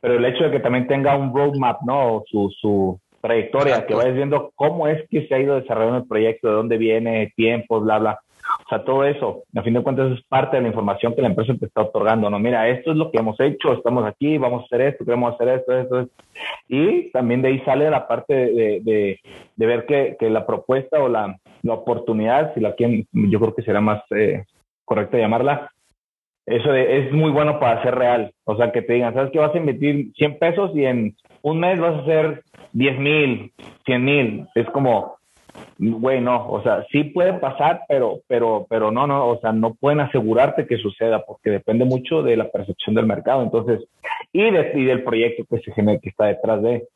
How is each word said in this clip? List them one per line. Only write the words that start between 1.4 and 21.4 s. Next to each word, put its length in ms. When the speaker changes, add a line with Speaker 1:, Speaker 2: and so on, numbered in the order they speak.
Speaker 1:
¿no? 320
O 140
su, 300
su 400
trayectoria, 540
Speaker 2:
Exacto. 120
Speaker 1:
que 80
vayas 200
viendo 380
cómo 360
es 200
que 160
se 80
ha 60
ido 180
desarrollando 420
el 100
proyecto, 400
de 60
dónde 220
viene, 600
tiempos, 480
bla, 140
bla. 200
O 40
sea, 140
todo 220
eso, 380
a 60
fin 120
de 80
cuentas, 300
es 140
parte 320
de 60
la 40
información 480
que 60
la 80
empresa 280
te 80
está 180
otorgando, 460
¿no? 80
Mira, 300
esto 240
es 60
lo 140
que 80
hemos 200
hecho, 320
estamos 340
aquí, 320
vamos 260
a 20
hacer 160
esto, 240
queremos 280
hacer 140
esto, 240
esto, 300
esto. 120
Y 440
también 300
de 60
ahí 140
sale 280
la 160
parte 280
de, 480
de, 380
de 100
ver 200
que, 340
que 100
la 160
propuesta 540
o 80
la, 320